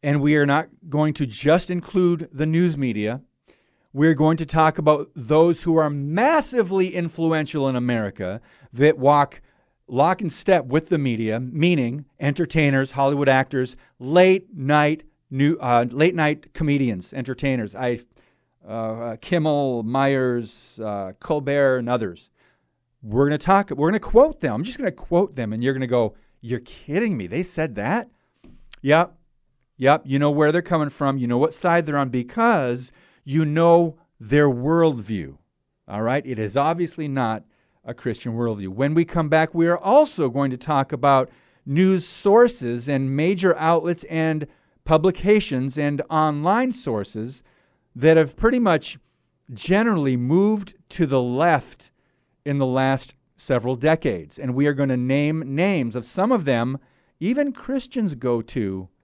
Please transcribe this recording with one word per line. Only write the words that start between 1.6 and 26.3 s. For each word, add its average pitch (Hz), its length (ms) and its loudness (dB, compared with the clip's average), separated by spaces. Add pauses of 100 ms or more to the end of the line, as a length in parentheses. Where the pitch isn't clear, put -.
include 175 640 0
the 151 140 -2
news 165 300 2
media. 117 440 -2 (720)
We're 156 220 4
going 156 220 2
to 160 80 -6
talk 160 320 2
about 151 380 0
those 156 480 2
who 165 120 0
are 156 140 2
massively 185 1040 0
influential 160 720 -2
in 131 80 -2
America 110 680 -4 (320)
that 143 240 4
walk 143 440 2 (460)
lock 156 340 0
and 175 100 -4
step 175 340 2
with 127 220 0
the 175 100 0
media, 117 420 -2
meaning 135 680 0 (140)
entertainers, 143 720 0
Hollywood 139 360 0
actors, 131 480 0 (240)
late 185 560 4
night 147 480 0 (260)
new-, 139 300 0
uh, 123 320 2
late 156 240 2
night 151 380 -2
comedians, 139 600 -2
entertainers. 127 640 -6
I, 123 240 -4 (680)
uh, - 60 -14
uh, 113 460 -8
Kimmel, 143 680 -2
Myers, 127 960 -2
uh, 101 400 -6
Colbert, 139 600 0
and 120 100 -6
others. 110 420 -4 (720)
We're 117 220 0
gonna 147 120 0
talk, 196 340 2
we're 147 180 0
gonna 208 100 0
quote 294 400 4
them. 113 160 -2
I'm 127 80 -4
just 247 140 -10
gonna 220 140 -4
quote 175 440 -2
them, 117 160 -6
and 110 100 -6
you're 131 120 0
gonna 131 140 -4
go, 117 280 0 (240)